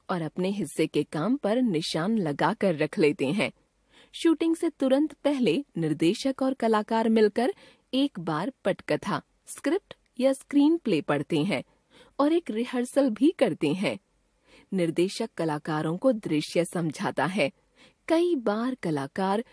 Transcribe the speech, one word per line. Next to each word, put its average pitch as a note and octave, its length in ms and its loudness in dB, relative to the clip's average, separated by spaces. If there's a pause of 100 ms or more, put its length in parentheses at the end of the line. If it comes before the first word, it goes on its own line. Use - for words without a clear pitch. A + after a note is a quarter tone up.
और F3+ 120 -2
अपने F3+ 280 -2
हिस्से F3 380 -2
के D3+ 160 0
काम F3 340 -2
पर A3+ 240 0
निशान F3+ 560 0
लगाकर E3 580 0
रख D3+ 240 -2
लेते D3 260 2
हैं। D3+ 260 0 (640)
शूटिंग E4 420 2
से E4 140 -2
तुरंत C#4 440 0
पहले C4 520 0 (120)
निर्देशक E3 640 0
और C4 120 0
कलाकार A3+ 560 0
मिलकर A3 440 4 (400)
एक C4+ 260 0
बार E3 340 -4 (120)
पटकथा, E3 560 -2 (240)
स्क्रिप्ट - 480 -4 (260)
या C4+ 140 2
स्क्रीनप्ले C#4+ 680 2
पढ़ते D3+ 360 -2
हैं D3 260 0 (560)
और D4 140 2
एक E4+ 180 -2
रिहर्सल B3 580 0
भी C4+ 300 2
करते D#3+ 340 0
हैं। F#3 240 -2 (760)
निर्देशक F3+ 640 -2
कलाकारों D#3 600 -2
को C4 140 2
दृश्य E3+ 540 -2
समझाता E3 600 -2
है। F#3 260 0 (560)
कई E4+ 280 2
बार A3+ 400 -2
कलाकार F#3+ 760 -2